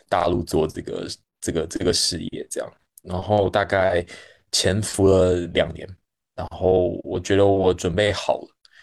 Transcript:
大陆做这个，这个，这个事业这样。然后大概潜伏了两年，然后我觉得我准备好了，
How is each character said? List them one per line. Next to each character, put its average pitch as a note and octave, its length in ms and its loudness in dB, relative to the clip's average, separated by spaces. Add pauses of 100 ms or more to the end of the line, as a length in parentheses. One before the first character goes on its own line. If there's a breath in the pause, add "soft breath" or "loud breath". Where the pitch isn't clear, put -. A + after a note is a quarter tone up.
大 F2+ 160 2
陆 F#2 160 2
做 D#2 260 0
这 E2 140 -10
个， F2 260 -8 (320)
这 - 120 -4
个， D#2+ 160 -2
这 - 180 -6
个 F2+ 80 2
事 - 260 -2 (120)
业 - 180 -10
这 - 100 -8
样。 - 140 -12 (300)
然 F#2 180 -6
后 G2+ 260 2
大 G2+ 160 0
概 F#2 400 2 (480 loud breath)
潜 G2 300 0
伏 G2 260 2
了 F#2 280 6 (180)
两 E2 180 0
年， D2+ 160 -14 (480)
然 F2 120 -8
后 F#2 560 0
我 F#2 160 -6
觉 F#2+ 160 0
得 G2+ 100 6
我 F#2+ 260 4
准 F2 220 -2
备 G#2 180 2
好 - 280 -2
了， - 80 -16 (360 soft breath)